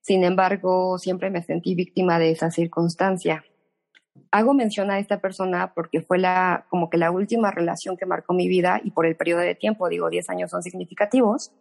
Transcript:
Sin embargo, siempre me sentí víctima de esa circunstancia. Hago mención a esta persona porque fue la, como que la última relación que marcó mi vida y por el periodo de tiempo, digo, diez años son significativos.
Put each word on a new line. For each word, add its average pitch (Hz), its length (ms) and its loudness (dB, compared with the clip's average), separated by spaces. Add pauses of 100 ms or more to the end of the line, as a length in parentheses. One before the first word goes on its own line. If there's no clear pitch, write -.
Sin 190 220 2
embargo, 185 760 2
siempre 185 320 -4
me 175 120 -4
sentí 170 320 -4
víctima 180 440 0
de 165 120 4
esa 160 200 -2
circunstancia. 170 960 -2 (840)
Hago 226 240 4
mención 214 360 0
a 196 80 0
esta 202 220 -2
persona 185 540 -2
porque 165 280 -4
fue 180 160 0
la, 185 500 2
como 170 220 -2
que 170 80 2
la 165 120 2
última 202 400 0
relación 170 460 -4
que 190 100 -6
marcó - 280 -2
mi 180 140 2
vida 180 360 2
y 190 60 -4
por 165 160 2
el 165 100 0
periodo 170 240 0
de 175 140 0
tiempo, 214 340 -2
digo, 170 220 -2
diez 175 180 -4
años 180 220 -6
son 180 120 -6
significativos. 208 1000 0